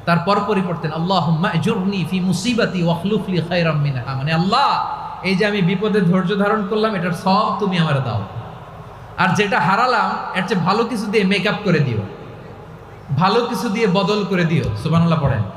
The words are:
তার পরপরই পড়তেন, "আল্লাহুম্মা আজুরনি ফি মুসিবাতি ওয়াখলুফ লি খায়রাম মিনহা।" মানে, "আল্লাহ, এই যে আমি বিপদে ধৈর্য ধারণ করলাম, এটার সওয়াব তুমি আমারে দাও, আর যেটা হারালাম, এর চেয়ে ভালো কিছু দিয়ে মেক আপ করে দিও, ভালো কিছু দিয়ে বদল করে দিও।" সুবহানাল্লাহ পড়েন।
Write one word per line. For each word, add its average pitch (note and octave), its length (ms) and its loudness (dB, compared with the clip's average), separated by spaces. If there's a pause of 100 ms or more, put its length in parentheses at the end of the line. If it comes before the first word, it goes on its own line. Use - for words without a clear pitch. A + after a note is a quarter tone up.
তার E3+ 140 2
পরপরই G3 500 0
পড়তেন, D#3 240 -4
"আল্লাহুম্মা E3+ 560 0
আজুরনি F#3+ 600 0
ফি F#3 100 0
মুসিবাতি F#3+ 640 0
ওয়াখলুফ G3 480 0
লি E3 180 0
খায়রাম E3 320 2
মিনহা।" C3+ 340 -2
মানে, C#3+ 180 -2
"আল্লাহ, G3+ 680 0 (240)
এই F#3+ 120 0
যে G#3 120 2
আমি G#3 160 0
বিপদে G3 380 2
ধৈর্য F#3 380 2
ধারণ G3+ 280 0
করলাম, G#3+ 280 0
এটার F3 180 -2
সওয়াব G3 480 0
তুমি F#3 180 0
আমারে D3+ 220 2
দাও, G#2+ 240 -4 (920)
আর F3+ 160 2
যেটা G#3 260 2
হারালাম, G3+ 500 2 (240)
এর F#3 140 -2
চেয়ে G3+ 120 0
ভালো G#3 240 2
কিছু A3+ 220 -4
দিয়ে G#3 180 2
মেক F#3+ 220 2
আপ G#3 80 0 (100)
করে E3+ 140 4
দিও, B2 200 0 (1160)
ভালো G#3 280 4
কিছু A#3 240 -4
দিয়ে A3 180 2
বদল G3 380 2
করে F3 200 0
দিও।" D3+ 200 2 (180)
সুবহানাল্লাহ E3 380 4
পড়েন। A#2 220 0 (140)